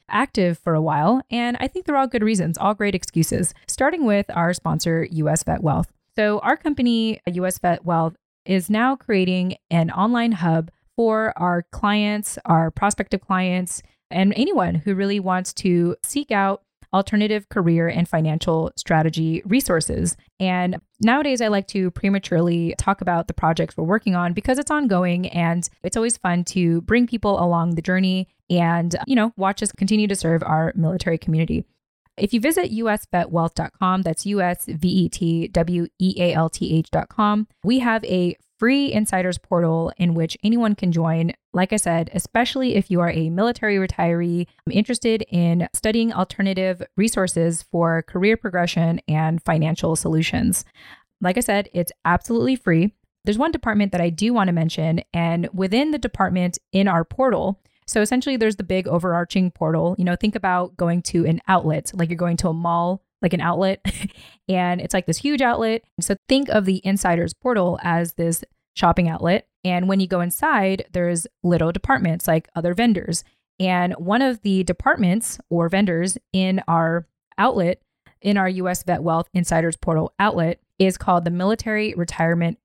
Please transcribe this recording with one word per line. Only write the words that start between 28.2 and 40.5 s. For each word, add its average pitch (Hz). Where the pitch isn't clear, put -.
and, 170
you 269
know, 226
watch 190
us 202
continue 208
to 202
serve 165
our 160
military 170
community. 160
If -
you 240
visit 320
U 220
S 214
vet 170
wealth 165
dot 160
com, 185
that's 165
U 202
S 180
V 156
E 175
T 165
W 170
E 185
A 175
L 160
T -
H 160
dot 156
com, 214
we 247
have 226
a 180
free 277
insiders 185
portal 165
in 175
which 165
anyone 226